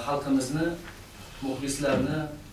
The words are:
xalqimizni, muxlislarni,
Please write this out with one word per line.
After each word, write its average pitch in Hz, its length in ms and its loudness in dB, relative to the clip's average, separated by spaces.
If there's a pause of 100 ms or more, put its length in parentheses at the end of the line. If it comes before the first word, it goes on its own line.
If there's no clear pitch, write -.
xalqimizni, 139 640 2 (760)
muxlislarni, 139 760 2 (340)